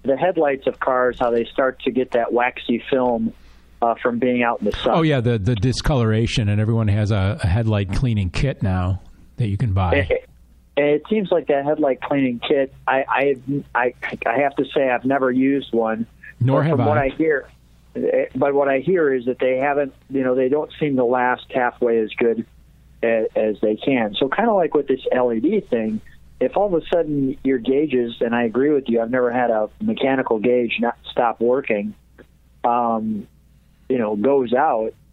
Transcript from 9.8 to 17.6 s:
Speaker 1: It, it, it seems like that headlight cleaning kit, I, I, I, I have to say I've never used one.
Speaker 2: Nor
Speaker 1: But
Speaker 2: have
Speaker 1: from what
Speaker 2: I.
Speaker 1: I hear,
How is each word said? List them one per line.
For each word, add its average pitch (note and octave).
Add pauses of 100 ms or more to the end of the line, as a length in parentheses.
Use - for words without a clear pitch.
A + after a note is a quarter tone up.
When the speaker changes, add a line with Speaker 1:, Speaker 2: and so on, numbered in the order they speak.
Speaker 1:
It, -
it, - (480)
it D3
seems G#3+
like E3+
that C#3
headlight D3
cleaning C3
kit, C#3 (140)
I, C3
I, C3+ (400)
I, B2 (320)
I A#2+
have -
to C3+ (100)
say C3+
I've B2
never C3
used C3
one. A2+ (320)
Speaker 2:
Nor C3
Speaker 1:
But C#3
Speaker 2:
have D#3
Speaker 1:
from A#2
what D3+
Speaker 2:
I. C#3
Speaker 1:
I C3
hear, D3+ (480)